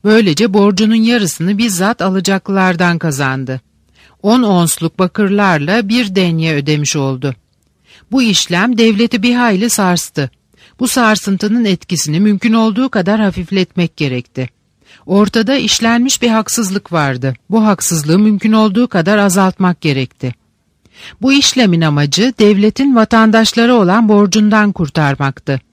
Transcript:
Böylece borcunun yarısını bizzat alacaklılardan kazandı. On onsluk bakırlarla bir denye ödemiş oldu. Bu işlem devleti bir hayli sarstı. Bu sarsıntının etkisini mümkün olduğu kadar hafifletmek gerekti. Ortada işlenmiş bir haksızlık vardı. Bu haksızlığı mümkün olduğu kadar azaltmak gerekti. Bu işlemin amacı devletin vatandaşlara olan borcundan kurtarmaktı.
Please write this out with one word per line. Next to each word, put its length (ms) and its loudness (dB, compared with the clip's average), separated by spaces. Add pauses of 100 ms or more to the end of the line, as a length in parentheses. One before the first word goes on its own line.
Böylece 500 2
borcunun 420 2
yarısını 600 0
bizzat 440 -2
alacaklılardan 960 0
kazandı. 640 -4 (600)
On 220 2
onsluk 560 -2
bakırlarla 920 0
bir 260 -2
denye 380 0
ödemiş 420 -2
oldu. 400 -4 (760)
Bu 100 0
işlem 560 0
devleti 460 0
bir 120 0
hayli 340 0
sarstı. 600 -2 (500)
Bu 80 -2
sarsıntının 760 0
etkisini 540 -4
mümkün 340 0
olduğu 360 0
kadar 320 -2
hafifletmek 760 -2
gerekti. 520 -6 (560)
Ortada 500 0
işlenmiş 640 -2
bir 80 0
haksızlık 640 -4
vardı. 400 -2 (160)
Bu 160 2
haksızlığı 540 0
mümkün 320 2
olduğu 360 2
kadar 300 0
azaltmak 640 0
gerekti. 540 -4 (840)
Bu 120 2
işlemin 480 2
amacı 580 0
devletin 560 2
vatandaşlara 800 2
olan 360 2
borcundan 600 2
kurtarmaktı. 920 -4 (120)